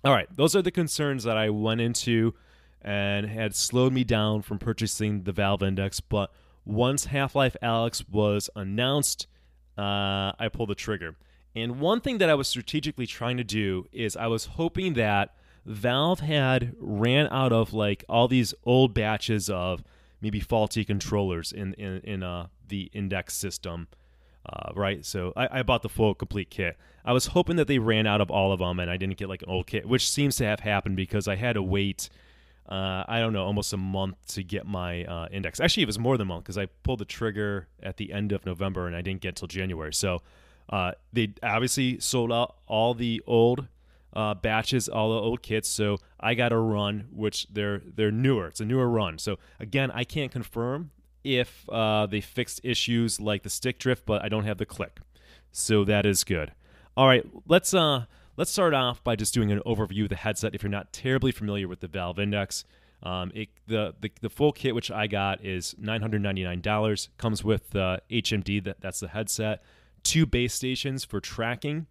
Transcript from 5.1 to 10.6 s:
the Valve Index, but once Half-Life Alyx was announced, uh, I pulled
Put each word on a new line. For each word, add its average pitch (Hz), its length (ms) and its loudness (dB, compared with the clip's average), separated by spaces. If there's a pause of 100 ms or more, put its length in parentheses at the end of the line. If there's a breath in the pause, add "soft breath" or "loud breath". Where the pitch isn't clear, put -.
the 98 80 -4
Valve 98 320 2
Index, 98 380 -2
but 101 300 -2 (340 soft breath)
once 123 400 2
Half-Life 139 580 0
Alyx 117 440 0
was 104 480 2
announced, 120 720 -2 (500)
uh, 101 600 0
I 117 160 -2
pulled 110 160 -4